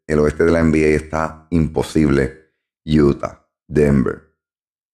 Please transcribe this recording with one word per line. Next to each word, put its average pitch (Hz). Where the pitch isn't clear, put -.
el 76
oeste 73
de 82
la 82
N 80
B 78
A 78
está 80
imposible. 73
Utah, 73
Denver, 69